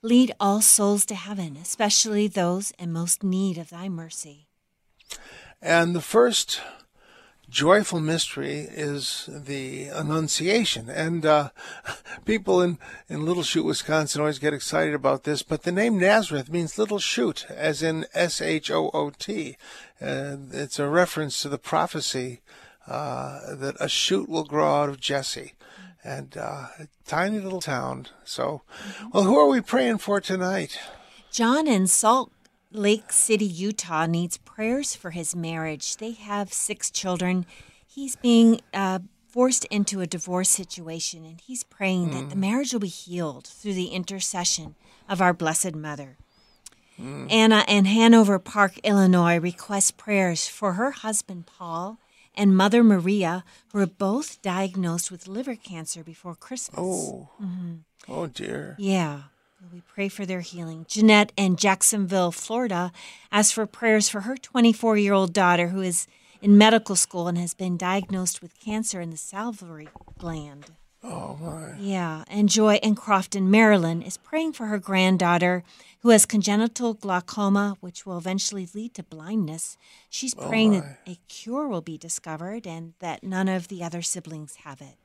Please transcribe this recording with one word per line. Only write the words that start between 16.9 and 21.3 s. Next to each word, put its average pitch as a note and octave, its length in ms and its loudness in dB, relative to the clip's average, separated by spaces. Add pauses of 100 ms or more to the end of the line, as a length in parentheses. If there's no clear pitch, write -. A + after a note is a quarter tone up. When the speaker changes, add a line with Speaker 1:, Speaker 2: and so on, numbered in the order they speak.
Speaker 2:
shoot, - 500 -2
as D3+ 320 -4
in D#3+ 320 -2
S E3+ 280 -2
H D#3+ 300 -2
O D#3 220 0
O D3+ 160 -2
T. D3+ 460 -8 (460)
Uh, C#3 340 -6 (160)
it's C3+ 280 -8
a C#3+ 100 -2
reference D#3 540 0